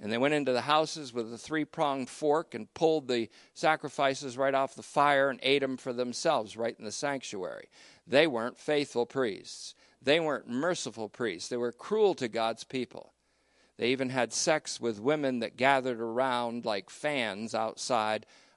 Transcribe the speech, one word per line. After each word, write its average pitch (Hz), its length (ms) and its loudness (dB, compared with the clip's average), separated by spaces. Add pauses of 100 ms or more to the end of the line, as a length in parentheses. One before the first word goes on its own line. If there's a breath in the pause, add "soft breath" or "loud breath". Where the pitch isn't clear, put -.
And 104 80 -4
they 113 60 0
went 139 160 4
into 143 200 2
the 120 100 0
houses 151 500 0
with 117 180 -4
a 120 60 -12
three-pronged 143 720 -2
fork 151 460 0
and 110 180 -10
pulled 160 340 2
the 120 220 0 (240 soft breath)
sacrifices 139 840 0
right 135 160 2
off 135 200 0
the 110 80 -16
fire 143 460 4
and 127 140 -4
ate 135 200 4
'em 131 140 -2
for 131 160 -6
themselves 120 640 -2
right 113 220 -2
in 113 80 -12
the 104 40 -8
sanctuary. 98 800 -6 (380 soft breath)
They 147 200 6
weren't 120 320 -2
faithful 143 460 0
priests. 113 720 -4 (260 soft breath)
They 147 180 4
weren't 151 300 -2
merciful 123 640 -4
priests. 98 400 -4
They 123 80 -2
were 120 120 -2
cruel 202 440 2
to 127 140 -2
God's 113 360 -2
people. - 480 -8 (640)
They 113 120 0
even 127 200 0
had 123 240 0
sex - 480 0
with 113 200 -2
women 135 400 0
that - 180 -6
gathered 127 420 4
around 120 640 -2
like 104 240 -2
fans 113 640 -4
outside 110 720 0 (320 soft breath)